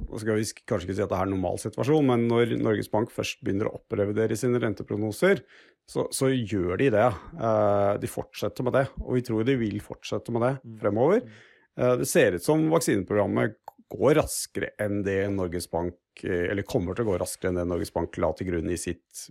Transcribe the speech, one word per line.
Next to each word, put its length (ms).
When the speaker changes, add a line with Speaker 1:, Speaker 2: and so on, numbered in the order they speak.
Speaker 1:
nå 140
skal 160
vi 100
sk-, 220
kanskje 180
ikke 80
si 80
at 80
det 60
er 100
en 60
normal 260
situasjon, 480
men 220
når 320
Norges 320
Bank 180
først 320
begynner 240
å 140
opprevidere 580
sine 240
renteprognoser, 760
så, 160
så 160
gjør 480
de 140
det. 100
Eh, 640
de 80
fortsetter 560
med 140
det, 80
og 160
vi 100
tror 160
de 160
vil 240
fortsette 480
med 140
det 160
Speaker 2:
Mm. 180
Speaker 1:
fremover. 460
Speaker 2:
Mm. 100
Speaker 1:
Eh, 220
det 80
ser 300
ut 100
som 240
vaksineprogrammet 840
går 320
raskere 580
enn 240
det 160
Norges 340
Bank, 300
eh, 300
eller 100
kommer 320
til 80
å 80
gå 80
raskere 320
enn 80
det 80
Norges 240
Bank 320
la 80
til 220
grunn 180
i 80
sitt, 520